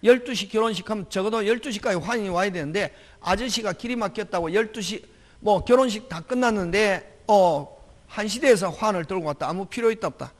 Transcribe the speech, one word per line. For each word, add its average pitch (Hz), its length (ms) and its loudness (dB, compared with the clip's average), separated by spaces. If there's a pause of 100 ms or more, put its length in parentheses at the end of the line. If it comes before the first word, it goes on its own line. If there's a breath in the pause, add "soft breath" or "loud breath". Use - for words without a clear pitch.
열두 247 320 4
시 196 140 -6
결혼식 214 400 -2
하면 208 200 -6
적어도 208 380 -2
열두 240 240 -2
시까지 202 260 -2
환이 202 320 -4
와야 185 220 0
되는데 170 420 -4 (280 loud breath)
아저씨가 208 520 -2
길이 240 220 -6
막혔다고 190 580 -2
열두 220 280 -2
시, 190 220 -6 (360 soft breath)
뭐 202 240 2
결혼식 240 460 2
다 170 120 -10
끝났는데, 208 1040 0
어, 175 480 4 (320)
한 214 200 -6
시 214 120 -6
돼서 214 300 4
환을 170 360 -2
들고 185 200 -4
왔다. 147 240 -4
아무 185 160 -6
필요 226 260 0
있다, 214 160 -4
없다? - 320 -10